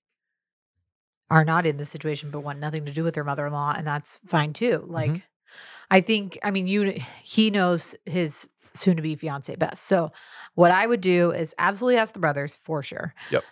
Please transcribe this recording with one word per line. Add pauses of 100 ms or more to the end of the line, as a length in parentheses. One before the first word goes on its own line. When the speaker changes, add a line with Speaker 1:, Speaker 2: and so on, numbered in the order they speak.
(1300)
Speaker 1:
are
not
in
this
situation
but
want
nothing
to
do
with
their
mother-in-law,
and
that's
fine
too.
Like,
Speaker 2:
Mm-hmm. (640)
Speaker 1:
I
think,
I
mean,
you, (240)
he
knows (100)
his
soon-to-be
fiance
best.
So (440)
what
I
would
do
is
absolutely
ask
the
brothers
for
sure. (160)
Speaker 2:
Yep.